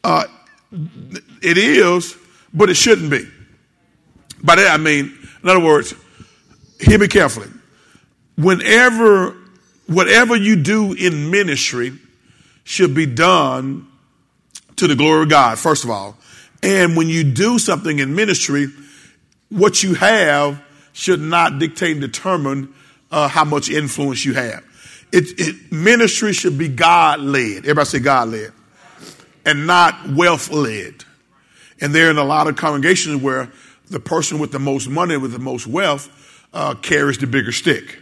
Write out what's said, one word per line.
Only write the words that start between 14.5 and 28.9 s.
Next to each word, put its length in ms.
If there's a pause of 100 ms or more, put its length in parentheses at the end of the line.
to 100
the 100
glory 260
of 80
God, 280
first 260
of 60
all. 280 (440)
And 340
when 120
you 140
do 360
something 420
in 140
ministry, 520 (840)
what 360
you 100
have 680 (320)
should 280
not 400
dictate 320
and 80
determine, 720 (380)
uh, 160
how 160
much 260
influence 540
you 100
have. 300 (480)
It, 260
it, 340
ministry 600
should 260
be 100
God-led. 880
Everybody 280
say 140
God-led. 520 (920)